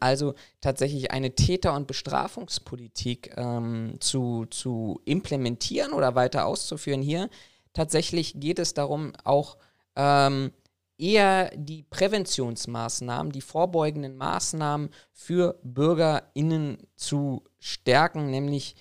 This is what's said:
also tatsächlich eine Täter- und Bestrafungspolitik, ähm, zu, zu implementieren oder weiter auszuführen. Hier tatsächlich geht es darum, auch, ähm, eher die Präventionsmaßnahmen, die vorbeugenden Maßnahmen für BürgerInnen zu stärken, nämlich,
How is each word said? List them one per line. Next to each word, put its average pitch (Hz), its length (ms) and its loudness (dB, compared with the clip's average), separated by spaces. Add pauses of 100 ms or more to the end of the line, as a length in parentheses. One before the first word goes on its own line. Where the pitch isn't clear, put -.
also 135 340 2 (260)
tatsächlich 135 520 -2
eine 131 220 -2
Täter- 180 400 4
und 143 120 -4
Bestrafungspolitik, - 1500 -6
ähm, 117 640 -4
zu, 120 460 -2
zu 113 580 -6
implementieren 143 880 -2
oder 127 240 2
weiter 127 280 2
auszuführen. 143 560 -4
Hier 165 300 -2 (420)
tatsächlich 156 680 -2
geht 165 180 -2
es 170 160 -2
darum, 147 380 -2 (100)
auch, 143 340 2 (380)
ähm, 139 560 4 (480)
eher 190 580 4
die 151 280 -10
Präventionsmaßnahmen, 127 1500 -2
die 135 80 -8
vorbeugenden 151 760 0
Maßnahmen 147 760 -2 (220)
für 175 500 0
BürgerInnen 151 1160 2 (180)
zu 143 480 -2 (140)
stärken, 147 720 2
nämlich, 139 500 -2